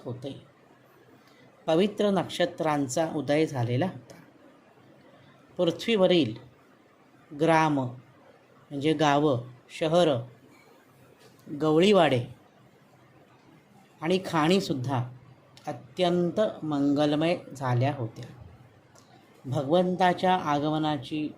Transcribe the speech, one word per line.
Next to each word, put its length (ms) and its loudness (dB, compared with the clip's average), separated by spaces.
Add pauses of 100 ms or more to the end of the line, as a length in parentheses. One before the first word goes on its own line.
होते, 380 -12 (1200)
पवित्र 440 2
नक्षत्रांचा 1040 -2
उदय 300 0
झालेला 400 -2
होता, 280 -12 (1400)
पृथ्वीवरील 760 0 (1000)
ग्राम 440 2
म्हणजे 1120 -8
गावं, 480 2 (380)
शहरं, 440 2 (1400)
गवळीवाडे 760 4 (1600)
आणि 260 0
खाणीसुद्धा 800 0 (640)
अत्यंत 720 -2 (220)
मंगलमय 720 2 (200)
झाल्या 420 0
होत्या. 260 -10 (1200)
भगवंताच्या 880 0
आगमनाची 1040 -2